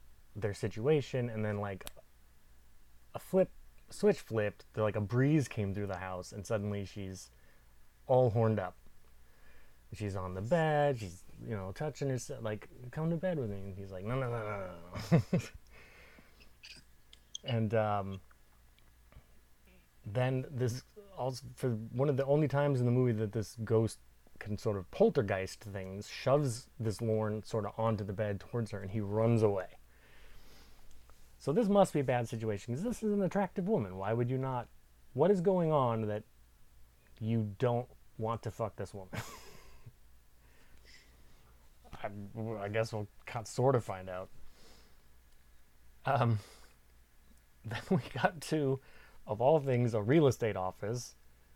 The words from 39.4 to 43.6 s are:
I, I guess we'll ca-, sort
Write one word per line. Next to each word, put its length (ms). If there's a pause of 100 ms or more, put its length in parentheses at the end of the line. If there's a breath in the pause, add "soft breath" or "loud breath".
I, 60 (540)
I 60
guess 240
we'll 140 (180)
ca-, 180
sort 320